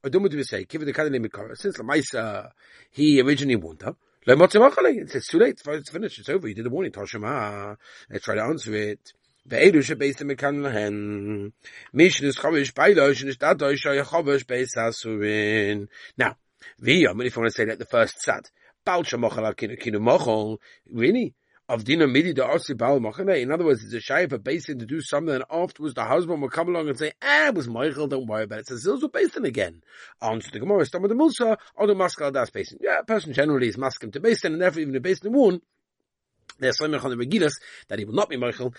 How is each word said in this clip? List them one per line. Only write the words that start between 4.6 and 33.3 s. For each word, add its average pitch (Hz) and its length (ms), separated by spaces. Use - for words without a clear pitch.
Mochel, 277 360
it's, - 140
it's - 120
too 165 120
late, 247 260
it's 147 240
finished, 185 300
it's 101 100
over, 160 180
you 104 60
did 110 100
the 123 60
warning, 170 240
Toshima. 104 840
Let's - 140
try 104 120
to 107 80
answer 123 300
it. 104 380
The 127 120
Edu 165 220
Shebeis 139 420
Mekan 143 420
Lahen. 104 880
Mishnus 143 440
Chavish 147 340
Bailo, 151 420
Shinish 135 240
Dato, 147 360
Shoya 139 320
Chavish 143 400
Beis 127 320
Asurin. 107 1120
Now, 123 200
the, 139 300
I 92 40
mean, 120 140
if 120 80
you 117 80
want 113 100
to - 20
say 110 100
that 107 120
the - 80
first 113 360
sat, - 280
Baal 180 180
Shemochel 113 500
Akinu, 110 260
Kinu 107 180
Mochel, 110 600
really? 165 460
Of 117 140
Dina 151 240
Midi, 156 260
the 131 80
Osi 143 340
Baal 127 240
Mochel. 156 400
In 127 120
other 170 140
words, 120 180
it's 104 100
a 113 60
shay 156 260
for 127 140
Beis 139 260
Din 139 140
to 113 80
do 151 120
something, 143 360
and 131 160
afterwards 156 420
the 120 120
husband 160 360
will 135 80
come 170 200
along 165 200
and 123 80
say, 151 140
"Ah, 294 280
it 226 60
was 135 120
Michael, 139 400
don't 131 180
worry 107 200
about 107 140
it." - 100
It's 123 160
a 190 40
Zilzul 277 220
Beis 359 220
Din 240 120
again. 90 380
Answer 110 300
the 107 80
Gemara, 175 260
Stomach 185 240
the 226 60
Musa, 240 420
or 214 100
the 208 80
Maskal 170 400
Das 123 160
Beis - 200
Din. - 120
Yeah, - 180
a - 40
person 214 300